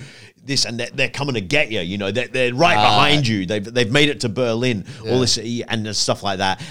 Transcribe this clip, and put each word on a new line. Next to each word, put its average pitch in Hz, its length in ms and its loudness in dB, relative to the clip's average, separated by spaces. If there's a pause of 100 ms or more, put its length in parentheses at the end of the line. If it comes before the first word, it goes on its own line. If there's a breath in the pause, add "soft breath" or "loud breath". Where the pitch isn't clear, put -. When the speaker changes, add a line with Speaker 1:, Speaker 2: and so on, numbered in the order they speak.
(440 loud breath)
Speaker 1:
this, 131 220 -2
and 117 140 -6
they're, 120 120 -6
they're 127 180 0
coming 139 260 -4
to 107 60 0
get 120 300 0
you. 104 100 -2
You 92 180 -4
know, 98 120 -2
they're, 117 160 -2
they're 123 280 0
right 165 220 4
Speaker 2:
Ah. 104 180 6
Speaker 1:
behind 147 320 4
you. 101 180 0
They've, 104 180 -2
they've 117 280 0
made 147 180 4
it 143 120 -4
to 120 80 0
Berlin." 117 560 0 (180 loud breath)
Speaker 2:
Yeah. 110 80 -6
Speaker 1:
All 123 80 4
this, 120 180 2
and 110 580 -6
stuff - 280 -2
like 98 160 -2
that. 95 320 0